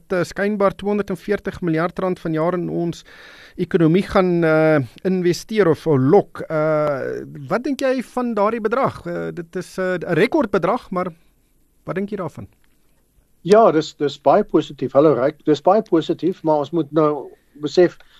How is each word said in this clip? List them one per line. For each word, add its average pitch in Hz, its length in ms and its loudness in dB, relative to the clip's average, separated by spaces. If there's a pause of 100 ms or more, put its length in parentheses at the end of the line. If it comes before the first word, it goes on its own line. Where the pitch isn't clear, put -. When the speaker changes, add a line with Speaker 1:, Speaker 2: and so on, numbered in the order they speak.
Speaker 1:
eh, 180 140 0
skynbaar 196 520 -2
tweehonderdveertig 202 840 -6
miljard 170 380 -2
rand 185 200 -4
vanjaar 160 340 -2
in 170 160 -6
ons 165 340 -6 (520)
ekonomie 170 460 2
gaan, 180 420 0
eh, 156 360 4 (240)
investeer 185 640 0
of, 156 200 0
of 147 120 4
lok. 156 400 2 (100)
Eh, 151 500 0 (480)
wat 208 160 -4
dink 277 160 -4
jy 262 220 -2
van 240 320 -6
daardie 214 280 0
bedrag? 220 440 -2
Eh, 170 280 -8
dit 165 220 -12
is, - 220 -12
eh, 185 200 -2
'n 160 160 -4
rekordbedrag, 202 760 0
maar 180 220 -6 (720)
wat 156 100 -8
dink 196 140 -6
jy 208 80 -10
daarvan? 151 300 -12 (1000)
Speaker 2:
Ja, 208 260 6
dis, 151 240 0
dis 143 260 -4
baie 170 220 4
positief. 147 500 -2
Hallo, 147 200 6
Ryk. 127 300 -2
Dis 147 180 2
baie 202 200 4
positief, 165 600 -2
maar 156 160 0
ons 143 120 -6
moet 156 200 -4
nou 147 380 0 (320)
besef, 151 360 2 (220)